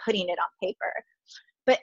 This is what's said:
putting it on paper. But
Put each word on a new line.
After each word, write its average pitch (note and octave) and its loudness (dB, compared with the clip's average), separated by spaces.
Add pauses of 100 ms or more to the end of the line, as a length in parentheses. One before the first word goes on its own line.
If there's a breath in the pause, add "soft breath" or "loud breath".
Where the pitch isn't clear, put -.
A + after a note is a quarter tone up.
putting G3 0
it F3 -2
on E3+ 0 (120)
paper. - -4 (720 soft breath)
But B3+ 6